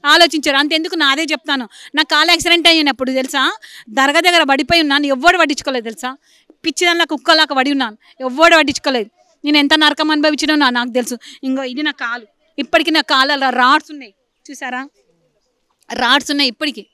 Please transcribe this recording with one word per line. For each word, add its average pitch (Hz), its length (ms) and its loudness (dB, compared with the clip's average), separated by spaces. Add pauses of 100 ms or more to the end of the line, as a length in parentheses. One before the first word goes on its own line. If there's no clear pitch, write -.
(140)
ఆలోచించరు. 311 500 2
అంతెందుకు 320 400 -4
నాదే 277 300 0
చెప్తాను, 277 340 -6 (280)
నా 302 80 0 (100)
కాలు 311 220 2
యాక్సిడెంట్ 339 360 2
అయినప్పుడు 277 480 0
తెలుసా, 262 240 -4 (560)
దర్గా 285 300 2
దగ్గర 339 140 4 (100)
పడిపోయి 302 320 2
ఉన్నాను, 285 200 0 (120)
ఎవ్వడు 339 260 4
పట్టించుకోలేదు 262 480 -4
తెలుసా. 247 200 -10 (520)
పిచ్చిదానిలా 339 500 0
కుక్కలాగా 311 460 0
పడి 269 160 0
ఉన్నాను, 226 220 -4 (240)
ఎవ్వడు 302 400 4
పట్టించుకోలేదు. 262 480 -2 (340)
నేను 294 200 2
ఎంత 285 100 4 (100)
నరకం 302 320 0
అనుభవించినో 302 480 0
నా-, 254 160 2
నాకు 247 200 -6
తెలుసు. 247 160 -6 (280)
ఇంకో 262 200 -4 (120)
ఇది 302 140 -6
నా 277 140 -8
కాలు, 240 240 -10 (300)
ఇప్పటికీ 320 420 -2
నా 285 140 -4
కాలు 269 240 2
అలా 262 120 0 (140)
రాడ్స్ 302 320 2
ఉన్నాయి 247 180 -20 (360)
చూసారా, 254 340 -10 (1040)
రాడ్స్ 240 440 -4
ఉన్నాయి 277 180 -2
ఇప్పటికీ. 226 320 -10 (100)